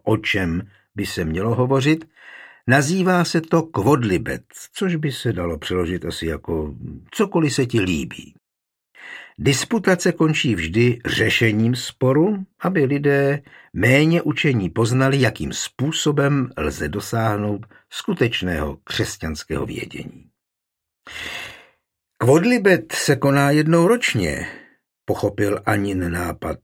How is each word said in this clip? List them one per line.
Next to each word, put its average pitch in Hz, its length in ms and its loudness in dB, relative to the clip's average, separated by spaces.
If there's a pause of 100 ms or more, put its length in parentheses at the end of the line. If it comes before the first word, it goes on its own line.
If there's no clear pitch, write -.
o 107 140 2
čem 95 500 -2 (280)
by 101 100 -4
se 95 200 -4
mělo 92 300 -2
hovořit, 135 540 2 (580)
nazývá 170 580 2
se 165 160 -2
to 165 220 2
quodlibet, 107 800 0 (300)
což 180 220 -2
by 151 160 -4
se 123 220 -4
dalo 85 240 -4
přeložit 90 480 -4
asi 82 200 -8
jako 78 500 -6 (360)
cokoliv 175 420 0
se 135 120 0
ti 120 160 0
líbí. 80 520 -4 (1040)
Disputace 180 720 2
končí 151 440 2
vždy 104 500 2
řešením 110 720 2
sporu, 160 680 0 (140)
aby 175 260 0
lidé 143 560 2 (320)
méně 143 480 4
učení 127 480 0
poznali, 131 520 2
jakým - 320 0
způsobem 143 1040 0
lze 76 320 -4
dosáhnout 104 760 -2 (240)
skutečného 90 920 -2
křesťanského 78 840 -6
vědění.“ - 600 -12 (1900)
Kvodlibet 180 760 4
se - 240 0
koná 139 360 2
jednou 160 360 4
ročně, 92 600 0 (580)
pochopil 101 600 -2
Anin 101 460 -2
nápad 85 520 -6